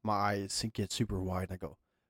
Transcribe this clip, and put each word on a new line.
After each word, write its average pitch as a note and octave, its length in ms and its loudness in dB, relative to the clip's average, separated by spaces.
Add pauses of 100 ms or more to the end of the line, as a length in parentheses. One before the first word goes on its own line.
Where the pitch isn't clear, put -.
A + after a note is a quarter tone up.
My G#2+ 100 4
eyes G2+ 380 2
sink - 260 -2
in G#2 120 0
super G2+ 300 0
wide, F#2 300 0
and - 20 -8
I F#2 40 -4
go, D#2 200 -8 (340)